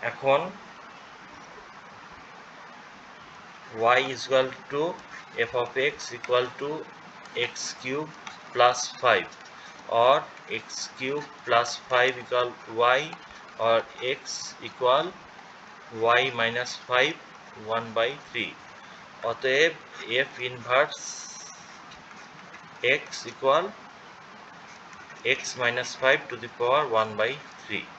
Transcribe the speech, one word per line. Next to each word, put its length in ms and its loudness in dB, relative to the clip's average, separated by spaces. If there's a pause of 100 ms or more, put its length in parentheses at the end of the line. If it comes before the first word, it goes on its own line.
এখন 300 4 (3500)
y 40 4 (120)
is 120 -8
equal 240 4 (220)
to 120 0 (680)
f 20 -12 (100)
of 80 -2 (240)
x 20 -14 (220)
equal 280 2 (160)
to 80 -4 (800)
x 20 -16 (280)
cube 300 -6 (420)
plus 260 4 (240)
five 260 4 (760)
or 120 8 (480)
x 20 -18 (320)
cube 300 -4 (180)
plus 240 4 (200)
five 240 4 (100)
equal 260 0 (460)
y 60 2 (680)
or 100 6 (420)
x 20 -18 (460)
equal 380 4 (1120)
y 20 4 (180)
minus 320 0 (180)
five 260 4 (600)
one 120 -2 (100)
by 120 2 (180)
three। 240 -6 (800)
অতএব 420 2 (540)
f 40 -16 (180)
inverse 540 2 (2000)
x 20 -16 (280)
equal 340 2 (1700)
x 20 -10 (220)
minus 280 0 (120)
five 280 6
to 140 -8
the 60 -10 (100)
power 240 4 (180)
one 100 0 (100)
by 100 2 (300)
three। 240 -6 (140)